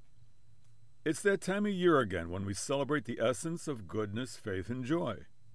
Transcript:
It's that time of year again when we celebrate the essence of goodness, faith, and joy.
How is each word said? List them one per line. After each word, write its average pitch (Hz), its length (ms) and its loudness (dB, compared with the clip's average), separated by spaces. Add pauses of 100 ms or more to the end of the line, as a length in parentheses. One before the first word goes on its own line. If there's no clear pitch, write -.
(1040)
It's 160 160 0
that 196 180 4
time 202 260 0
of 208 60 2
year 180 280 8
again 90 300 2
when 95 140 -2
we 98 100 -2
celebrate 139 520 0
the 120 160 -4
essence 160 440 2
of 113 220 -4
goodness, 107 480 -2
faith, 95 340 -2
and 127 140 -2
joy. 139 360 0 (340)